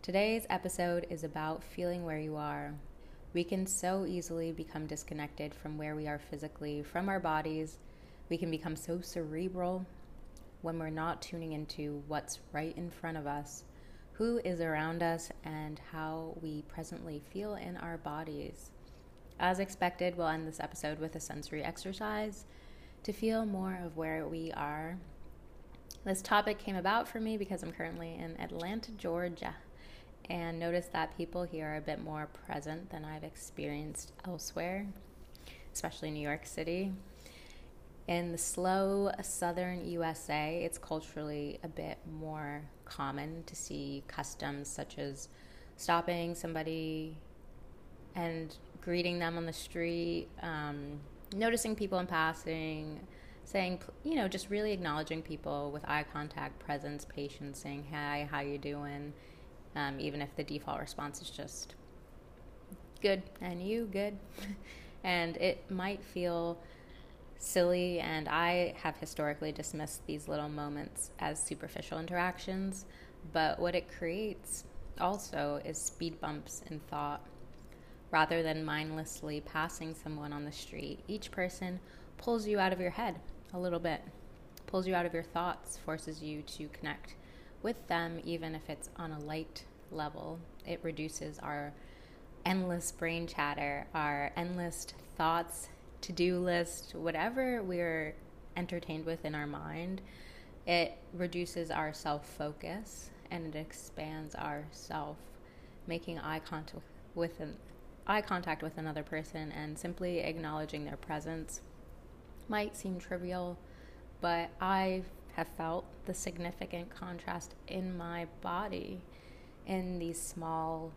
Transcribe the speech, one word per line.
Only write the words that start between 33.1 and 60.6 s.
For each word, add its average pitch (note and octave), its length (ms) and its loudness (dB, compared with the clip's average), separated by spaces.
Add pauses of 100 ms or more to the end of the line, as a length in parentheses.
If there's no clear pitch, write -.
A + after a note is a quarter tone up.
experienced D3+ 880 -4 (120)
elsewhere, F3+ 600 -2 (840)
especially - 360 -2
New D3+ 120 0
York D3 240 2
City. F3 480 2 (1120)
In F3 240 4
the E3 60 0
slow G3 760 6 (100)
southern F3+ 680 2
U E3+ 100 2
S D#3+ 280 0
A, D3+ 340 4
it's E3 140 0
culturally D3+ 840 -2
a E3+ 40 -4
bit D#3 300 -4 (120)
more D#3 540 -4 (220)
common C#3+ 600 -2
to - 100 -10
see C#3 520 -4
customs C#3+ 600 -2
such - 280 -4
as C#3+ 300 -4 (480)
stopping E3+ 580 4
somebody D#3+ 840 0 (1000)
and E3 400 0 (240)
greeting F3 400 4
them E3 160 4
on E3+ 100 2
the D#3+ 80 0
street, E3+ 760 2 (120)
um, D3 600 -2 (340)
noticing A3+ 400 6
people F#3+ 240 4
in F3+ 80 2
passing, D#3+ 920 2 (440)
saying, F3+ 360 2 (220)
you D#4 100 2
know, A#3 140 6
just F#3 240 0
really G#3 220 4
acknowledging D#3+ 500 2
people D3 480 -2
with D3 160 -4
eye D3 260 4
contact, D3 460 -4
presence, C#3+ 440 -2
patience, C#3+ 540 -6
saying, C#3+ 340 -4
"Hi, D3 380 0
how C#3+ 120 2
you C#3+ 180 0
doing?" C#3+ 520 -2 (640)
Um, C#3 240 2
even D3 220 0
if C#3 140 -4
the D3+ 80 0
default D3 360 -2